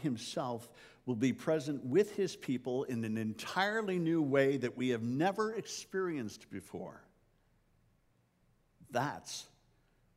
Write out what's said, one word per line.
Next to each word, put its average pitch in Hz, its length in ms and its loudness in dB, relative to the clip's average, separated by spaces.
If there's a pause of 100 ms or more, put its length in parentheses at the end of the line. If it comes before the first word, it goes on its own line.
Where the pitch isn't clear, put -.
himself 123 680 -4 (360)
will 123 100 0
be 120 180 4
present 147 500 0
with 165 320 2
his 190 220 0
people 127 480 0
in 117 180 -2
an 110 140 -2
entirely 185 840 0
new 165 220 2
way 139 340 4
that 127 220 -2
we 127 120 2
have 117 140 0
never 185 500 2
experienced 175 960 -4
before. 80 520 -10 (1900)
That's 120 540 -2 (720)